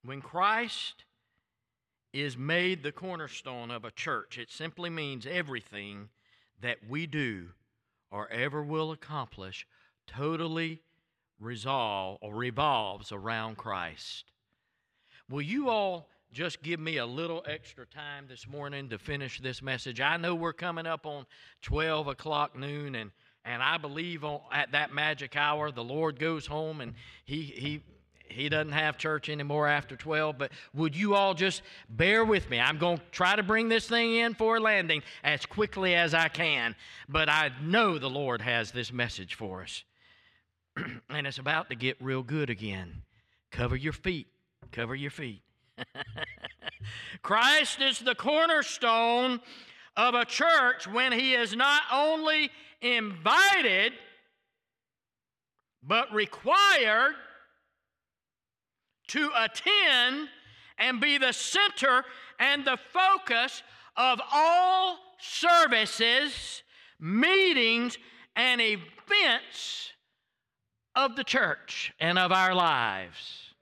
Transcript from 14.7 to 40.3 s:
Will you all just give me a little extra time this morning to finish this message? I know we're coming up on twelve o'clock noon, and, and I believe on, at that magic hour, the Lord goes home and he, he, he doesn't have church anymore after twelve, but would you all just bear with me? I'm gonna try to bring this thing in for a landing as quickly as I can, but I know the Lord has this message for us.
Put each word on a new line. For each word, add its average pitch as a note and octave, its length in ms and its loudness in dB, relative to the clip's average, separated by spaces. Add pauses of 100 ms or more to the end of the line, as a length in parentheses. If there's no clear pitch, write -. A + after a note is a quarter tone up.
Will C#3+ 140 -6
you B3 260 -4
all G3 400 -2 (240)
just D3+ 300 -8
give D#3+ 180 -6
me D#3+ 180 -4
a A#2+ 80 -4
little E3 400 -8
extra D3 400 -12
time C#3+ 420 -14
this B2+ 180 -20
morning C#3+ 420 -10
to A2 100 -8
finish C#3 420 -8
this B2+ 220 -8
message? B2+ 380 -8
I D3 160 2
know E3+ 180 -2
we're E3 180 -4
coming E3+ 340 -8
up D#3+ 200 -6
on C#3+ 200 -12 (360)
twelve D#3 460 -2
o'clock D3 480 -4
noon, C#3+ 380 -8
and, A2 160 -8 (340)
and A#2+ 180 -4
I D#3 160 2
believe D#3 460 -8
on, D3 160 -6 (120)
at C#3 200 -2
that D3 200 0
magic C#3+ 440 -4
hour, D3+ 340 0
the A#2+ 140 -8
Lord D3 340 -4
goes D#3 280 -4
home D#3 340 -8
and A#2 140 -12 (300)
he, D3+ 180 -8
he, D3 400 -8 (420)
he C#3 240 -6
doesn't D#3 240 -2
have D3+ 260 0
church D#3 300 -4
anymore D3 400 -2
after C#3+ 280 -2
twelve, D3+ 420 -2
but C3+ 140 -4 (220)
would D3+ 220 -2
you G3+ 180 2
all G3 200 4
just F3+ 280 -2 (260)
bear F#3+ 360 2
with G#3+ 240 2
me? B2 100 -2
I'm C#3+ 200 2
gonna F3 220 0 (100)
try F3+ 260 2
to G#3+ 60 0
bring A3 260 0
this A3+ 200 0
thing A#3 260 0
in A#3 200 0
for A3+ 220 2
a A3+ 40 2
landing F#3 420 2 (200)
as C#3+ 220 -2
quickly F#3+ 500 0
as E3+ 200 4
I E3 140 4
can, C#3+ 460 -2 (340)
but D#3 200 0
I D3+ 220 4 (120)
know F#3 360 2
the C3+ 120 -4
Lord C3 300 -2
has A#2 320 -2
this A#2+ 200 -6
message A#2 420 -6
for F#2 280 -10
us. - 220 -14 (920)